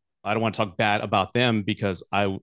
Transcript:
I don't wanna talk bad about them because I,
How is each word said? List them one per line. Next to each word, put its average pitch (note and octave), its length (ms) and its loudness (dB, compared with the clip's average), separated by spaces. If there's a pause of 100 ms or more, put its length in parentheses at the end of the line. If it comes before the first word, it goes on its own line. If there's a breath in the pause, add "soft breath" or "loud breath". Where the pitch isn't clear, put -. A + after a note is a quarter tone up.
(240)
I G2+ 100 -2
don't A2 80 0
wanna A2 120 0
talk G2+ 240 -2
bad G#2+ 240 2
about G#2 320 0
them A#2+ 280 2
because G2 500 -2
I, G2 320 0